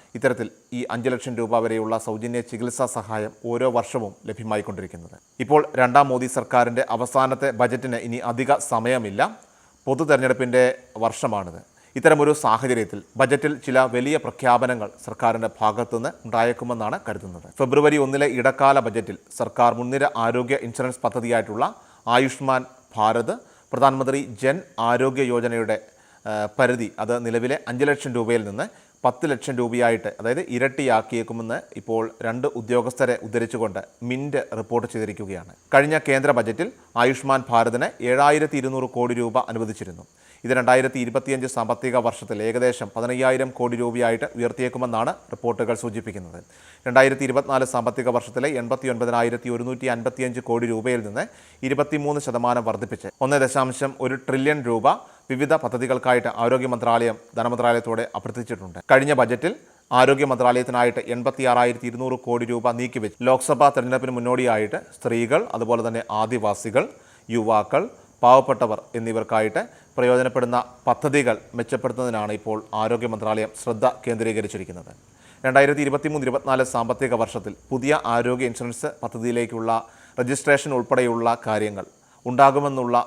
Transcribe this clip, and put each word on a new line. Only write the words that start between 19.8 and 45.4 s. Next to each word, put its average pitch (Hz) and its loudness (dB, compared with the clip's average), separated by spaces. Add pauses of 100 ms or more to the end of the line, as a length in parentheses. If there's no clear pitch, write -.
മുൻനിര 131 -2 (200)
ആരോഗ്യ 123 0 (100)
ഇൻഷുറൻസ് 123 -6
പദ്ധതിയായിട്ടുള്ള 117 -2 (500)
ആയുഷ്മാൻ 131 2 (340)
ഭാരത്, 113 2 (360)
പ്രധാനമന്ത്രി 135 2 (240)
ജൻ 135 2 (320)
ആരോഗ്യ 127 2
യോജനയുടെ, 117 0 (540)
ആ, - -4 (260)
പരിധി 120 2 (160)
അത് 110 -2 (140)
നിലവിലെ 120 -2 (140)
അഞ്ച് 123 0
ലക്ഷം 143 -2
രൂപയിൽ 113 0
നിന്ന് 107 -8 (400)
പത്ത് 127 0
ലക്ഷം 131 -4
രൂപയായിട്ട്, 117 0 (100)
അതായത് 120 -2 (160)
ഇരട്ടിയാക്കിയേക്കുമെന്ന് 117 -2 (220)
ഇപ്പോൾ 113 -4 (240)
രണ്ട് 123 -4 (140)
ഉദ്യോഗസ്ഥരെ 120 0 (100)
ഉദ്ധരിച്ചുകൊണ്ട് 110 -4 (280)
മിന്റ് 139 -4 (160)
റിപ്പോർട്ട് 117 -2
ചെയ്തിരിക്കുകയാണ്. 98 -8 (220)
കഴിഞ്ഞ 147 6 (100)
കേന്ദ്ര 135 2
ബജറ്റിൽ 117 -2 (340)
ആയുഷ്മാൻ 131 2
ഭാരതിന് 117 2 (200)
ഏഴായിരത്തി 147 4
ഇരുന്നൂറ് 131 -4
കോടി 120 0
രൂപ 117 0 (120)
അനുവദിച്ചിരുന്നു. 107 -8 (380)
ഇത് 120 0
രണ്ടായിരത്തി 127 4
ഇരുപത്തിയഞ്ച് 131 -4
സാമ്പത്തിക 120 -2 (100)
വർഷത്തിൽ 110 -6
ഏകദേശം 123 0
പതിനയ്യായിരം 127 0 (100)
കോടി 120 -2
രൂപയായിട്ട് 120 0 (120)
ഉയർത്തിയേക്കുമെന്നാണ് 120 -2 (200)
റിപ്പോർട്ടുകൾ 117 -4